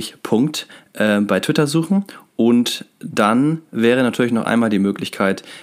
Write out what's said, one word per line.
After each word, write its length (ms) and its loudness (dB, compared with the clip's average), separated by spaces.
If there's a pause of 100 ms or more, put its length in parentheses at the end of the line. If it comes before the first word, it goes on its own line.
(220)
Punkt, 460 -2 (260)
äh, 280 0
bei 180 0
Twitter 280 0
suchen. 380 0 (300)
Und 500 2 (140)
dann 600 0 (100)
wäre 300 2
natürlich 300 0
noch 140 -2
einmal 240 0
die 100 2
Möglichkeit, 640 -2 (200)